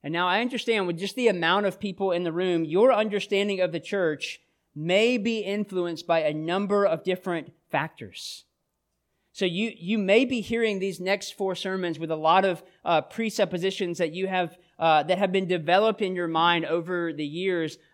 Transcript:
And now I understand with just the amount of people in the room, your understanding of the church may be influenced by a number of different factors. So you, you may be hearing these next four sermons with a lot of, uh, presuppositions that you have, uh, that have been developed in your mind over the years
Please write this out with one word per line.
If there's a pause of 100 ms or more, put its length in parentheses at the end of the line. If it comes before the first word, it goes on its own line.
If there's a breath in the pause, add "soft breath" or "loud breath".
And
now
I
understand
with
just
the
amount
of
people
in
the
room,
your
understanding
of
the
church (340)
may
be
influenced
by
a
number
of
different (180)
factors. (880)
So
you,
you
may
be
hearing
these
next
four
sermons
with
a
lot
of, (200 soft breath)
uh,
presuppositions
that
you
have, (200 soft breath)
uh,
that
have
been
developed
in
your
mind
over
the
years (160 soft breath)